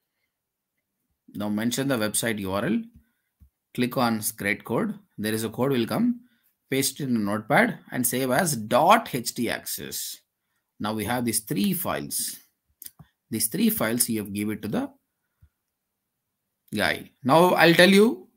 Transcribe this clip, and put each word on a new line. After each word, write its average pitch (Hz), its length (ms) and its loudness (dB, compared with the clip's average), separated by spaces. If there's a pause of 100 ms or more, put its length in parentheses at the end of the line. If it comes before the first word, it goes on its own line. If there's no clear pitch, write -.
(1300)
Now 104 140 -6
mention 117 380 -2
the 131 120 0
website 107 420 -2
U 95 120 -6
R 101 120 -2
L. 226 180 0 (920)
Click 123 240 -2
on 117 220 2 (160)
create 104 280 -2
code. 190 340 -2 (200)
There 107 160 -2
is 110 100 -2
a 110 60 -4
code 123 200 -2
will 123 160 0
come. 240 360 -2 (460)
Paste 135 300 -2
it 135 120 -4
in 120 60 0
a 110 40 0
notepad 107 580 0 (140)
and 127 120 -2
save 127 280 0
as 147 240 0
dot 143 580 4
H 117 200 -4
T 117 140 -2
access. - 760 -8 (580)
Now 107 140 -4
we 107 100 -4
have 123 200 -2
these 110 160 -2
three 196 340 0
files. 76 640 -6 (920)
These 113 180 -2
three 214 220 0
files 120 380 0
you 110 120 -2
have 101 120 -8
give 104 180 -4
it 104 120 -8
to 107 60 -6
the 247 220 -4 (1800)
guy. 87 360 -2 (120)
Now 165 320 6
I'll 165 200 6
tell 175 140 8
you, 208 480 4